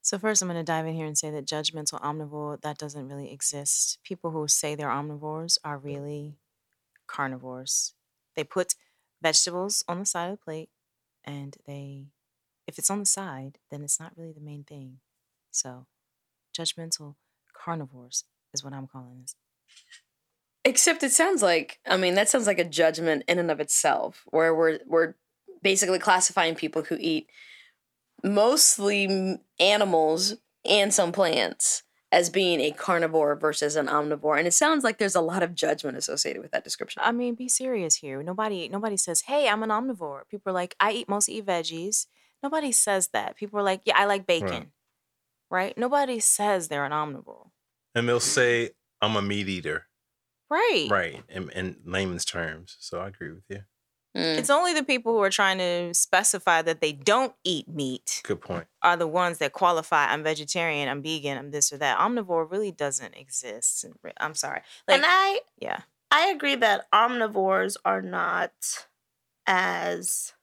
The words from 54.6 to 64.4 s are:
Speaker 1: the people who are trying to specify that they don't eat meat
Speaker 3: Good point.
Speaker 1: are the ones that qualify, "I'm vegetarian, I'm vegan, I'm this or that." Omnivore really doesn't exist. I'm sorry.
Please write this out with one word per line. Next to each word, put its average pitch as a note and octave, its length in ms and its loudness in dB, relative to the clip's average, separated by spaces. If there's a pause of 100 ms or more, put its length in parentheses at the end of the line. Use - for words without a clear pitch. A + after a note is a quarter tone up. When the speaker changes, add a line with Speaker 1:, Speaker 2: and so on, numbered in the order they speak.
Speaker 1:
the D#4 120 0
people B3 280 0
who A3+ 100 2
are G3 60 4
trying F#3+ 300 2
to F3 340 -2
specify F3+ 680 2
that D#3+ 180 0
they D3+ 120 2
don't G3+ 420 2 (100)
eat E3+ 240 -4
meat C3+ 560 -6
Speaker 3:
Good G2 160 -4
point. E2+ 260 -8 (140)
Speaker 1:
are F3 160 4
the E3+ 100 -2
ones E3+ 320 0
that C#3+ 140 0
qualify, D#3+ 540 4
"I'm D3+ 160 0
vegetarian, D3+ 680 -2
I'm C#3 140 -4
vegan, C#3+ 340 -4
I'm C#3 140 -10
this C#3+ 200 0
or D3 80 -14
that." C3+ 200 2
Omnivore F3+ 520 0
really G3+ 220 -2
doesn't C#3 420 -4
exist. B2+ 720 -6 (340)
I'm D#3 160 -6
sorry. - 280 -6 (260)